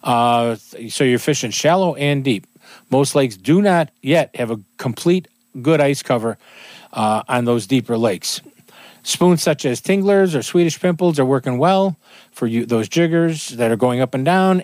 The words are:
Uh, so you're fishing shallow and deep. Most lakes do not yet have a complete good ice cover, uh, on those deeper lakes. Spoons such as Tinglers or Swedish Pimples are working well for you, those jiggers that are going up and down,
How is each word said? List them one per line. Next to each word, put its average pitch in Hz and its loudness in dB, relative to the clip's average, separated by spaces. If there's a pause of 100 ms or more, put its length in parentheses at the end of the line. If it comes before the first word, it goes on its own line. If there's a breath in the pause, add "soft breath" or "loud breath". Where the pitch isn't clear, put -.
Uh, 120 2
so - -8
you're 123 2
fishing 131 -4
shallow 151 0
and 143 -2
deep. 117 -2 (460 loud breath)
Most 135 2
lakes 135 0
do 165 2
not 175 2 (120)
yet 147 0
have 117 -4
a 110 -6 (180)
complete 170 -2 (340)
good 147 2
ice 143 0
cover, 113 -2 (560 loud breath)
uh, 110 -2
on 123 -2
those 120 0
deeper 120 -2
lakes. 107 -4 (640 loud breath)
Spoons 175 2
such 151 -2
as 123 -2
Tinglers 196 2
or 123 -2
Swedish 170 0
Pimples 175 0
are 135 2
working 127 -2
well 190 2 (360 soft breath)
for - -6
you, 113 -2
those 113 -2
jiggers 165 0
that 117 -2
are 113 0
going 123 0
up 127 -2
and 135 -2
down, 190 2